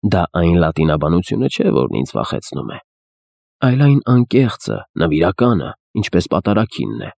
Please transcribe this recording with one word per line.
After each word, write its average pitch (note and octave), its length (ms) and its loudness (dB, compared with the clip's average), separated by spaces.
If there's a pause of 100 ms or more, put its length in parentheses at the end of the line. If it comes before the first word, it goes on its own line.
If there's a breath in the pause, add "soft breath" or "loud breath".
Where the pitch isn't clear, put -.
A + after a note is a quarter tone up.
Դա F#2 260 0
այն E2+ 260 2
լատինաբանությունը D#2+ 920 0
չէ, - 200 -2
որն A1+ 300 0
ինձ - 140 -6
վախեցնում - 580 -6
է, - 80 -14 (800)
այլ C3 220 2
այն C#3+ 200 6
անկեղծը, A#2+ 760 2 (160)
նվիրականը, E2 760 0 (240)
ինչպես F#2 340 -2
պատարագինն G2+ 800 -2
է։ - 120 -14